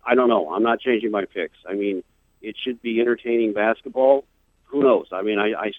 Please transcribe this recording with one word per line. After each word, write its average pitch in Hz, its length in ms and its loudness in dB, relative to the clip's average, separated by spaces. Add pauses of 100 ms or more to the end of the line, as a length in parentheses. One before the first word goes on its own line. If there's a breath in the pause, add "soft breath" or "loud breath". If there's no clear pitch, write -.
I 120 80 4
don't 123 140 4
know. 90 240 2
I'm 98 100 0
not 113 160 2
changing 113 320 -2
my 101 140 -2
picks. 87 340 -8 (100)
I 95 60 -8
mean, 101 300 -4 (360)
it 107 220 -12
should 123 180 -8
be 117 200 -2
entertaining 117 540 0
basketball. 127 720 2 (420)
Who 143 180 -2
knows? 107 260 4
I 92 120 -6
mean, 107 160 -2
I, 104 160 0
I 101 240 -6